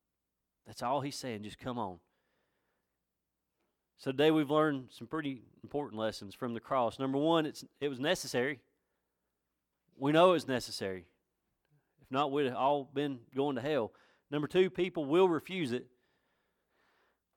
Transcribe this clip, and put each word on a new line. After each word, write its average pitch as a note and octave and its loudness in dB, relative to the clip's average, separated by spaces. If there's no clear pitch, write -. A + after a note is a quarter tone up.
That's A2 -14
all C3 0
he's C#3 -6
saying. A2 -8
Just G#2 -14
come B2 -8
on. F#2 -4
So C3+ -4
today D3 4
we've D3+ 2
learned D3 2
some - -16
pretty C#3 -6
important B2 -8
lessons G#2+ -4
from B2 -6
the A2+ -6
cross. B2 0
Number C3+ -2
one, D#3 2
it's, - -10
it C#3+ -2
was C3 -8
necessary. C#3 -2
We C3+ 0
know E3+ 8
it F3+ 6
was D#3 0
necessary. G2+ -4
If - -20
not, C#3 0
we'd C#3 2
have B2 -2
all C3+ 2
been C#3 -4
going C#3 0
to A2+ -4
hell. C3+ 0
Number D3 -2
two, F#3 4
people F3 -2
will F3 6
refuse E3 0
it. B2+ -4